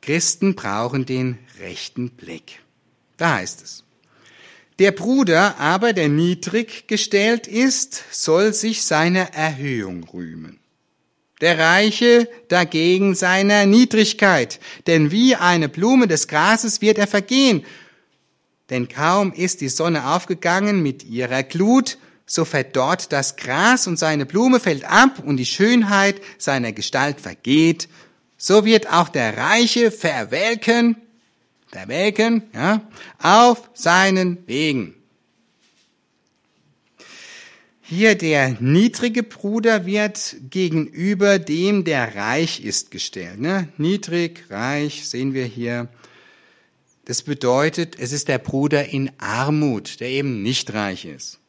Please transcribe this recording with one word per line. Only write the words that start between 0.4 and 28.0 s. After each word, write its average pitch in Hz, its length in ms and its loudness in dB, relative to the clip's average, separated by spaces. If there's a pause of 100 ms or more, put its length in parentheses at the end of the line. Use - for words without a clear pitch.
brauchen 120 500 -4
den 127 320 -4 (220)
rechten 95 500 -12
Blick. - 520 -20 (560)
Da 165 180 0
heißt - 260 -10
es: - 220 -20 (960)
„Der 196 120 4
Bruder 196 680 2
aber, 190 340 0
der 165 160 0
niedrig 175 760 -2
gestellt 220 580 0
ist, 254 640 -2
soll 190 440 0
sich 214 300 -4
seiner 175 500 0
Erhöhung 131 720 -6
rühmen. 82 540 -16 (840)
Der 165 180 2
Reiche 214 680 4 (200)
dagegen 180 680 2
seiner 196 540 2
Niedrigkeit. 208 920 4 (280)
Denn 156 240 4
wie 240 240 4
eine 170 340 2
Blume 240 380 2
des 160 200 0
Grases 208 540 0
wird 214 160 4
er 202 100 2
vergehen. 208 560 2 (1080)
Denn 123 160 -4
kaum 175 460 0
ist 175 280 -4
die 135 80 -6
Sonne 156 380 -2
aufgegangen 180 720 -2
mit 135 220 -4
ihrer 123 400 -4
Glut, 226 540 0 (280)
so 165 200 -2
verdorrt 139 680 -2
das 139 240 -4
Gras 196 500 0
und 170 140 -4
seine 151 260 0
Blume 240 340 2
fällt 156 260 -2
ab 262 380 4
und 143 140 -2
die 127 80 -2
Schönheit 202 760 2 (160)
seiner 120 340 -4
Gestalt 135 480 -4
vergeht. 160 680 0 (500)